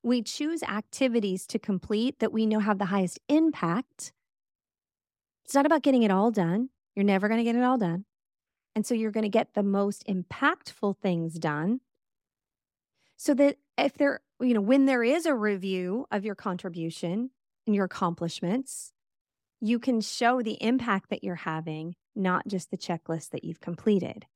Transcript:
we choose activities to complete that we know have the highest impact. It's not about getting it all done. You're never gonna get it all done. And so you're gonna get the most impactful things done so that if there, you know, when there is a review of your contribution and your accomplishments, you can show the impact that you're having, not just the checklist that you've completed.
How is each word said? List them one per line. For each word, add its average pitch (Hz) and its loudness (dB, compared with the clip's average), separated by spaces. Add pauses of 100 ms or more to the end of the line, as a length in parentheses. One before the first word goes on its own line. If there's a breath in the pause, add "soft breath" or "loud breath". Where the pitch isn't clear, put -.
we 240 2
choose 302 -6
activities 214 -2
to - -4
complete 214 -2
that 220 0
we 220 0
know 214 2
have 208 0
the 196 -2
highest 185 -2
impact. 285 0 (1300)
It's - -8
not 277 6
about 311 4
getting 262 4
it 202 4
all 202 4
done. 208 0 (260)
You're 196 0
never 202 4
gonna 226 2
get 233 0
it 247 2
all 254 2
done. 180 -2 (680)
And 214 -2
so 247 -2
you're 220 0
gonna 214 -2
get 202 2
the 208 0
most 202 0
impactful 202 -2
things 165 -2
done 165 -2 (1400)
so - 0
that 285 4 (200)
if 262 2
there, - 0 (180)
you 247 2
know, 214 4
when 269 6
there 254 2
is 320 2
a 294 2
review 196 -2
of 202 -4
your 202 -6
contribution 175 -6 (340)
and 214 2
your 196 2
accomplishments, 180 -4 (680)
you 233 0
can 233 0
show 247 0
the 220 -4
impact 233 0
that - -6
you're 180 -4
having, 160 -6 (200)
not 185 0
just 196 -6
the 175 -6
checklist 165 -6
that - -10
you've 165 -12
completed. - -2